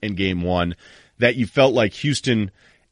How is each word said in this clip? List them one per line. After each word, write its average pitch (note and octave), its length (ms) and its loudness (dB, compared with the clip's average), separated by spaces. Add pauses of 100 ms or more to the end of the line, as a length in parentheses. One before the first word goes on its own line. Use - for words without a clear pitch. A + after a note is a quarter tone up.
and G#2 120 -6
game F#2 280 -2
one F2 340 -2 (440)
that A#2+ 160 2
you B2 100 -2
felt C3+ 260 4
like A2 220 0
Houston A#2+ 560 -2 (420)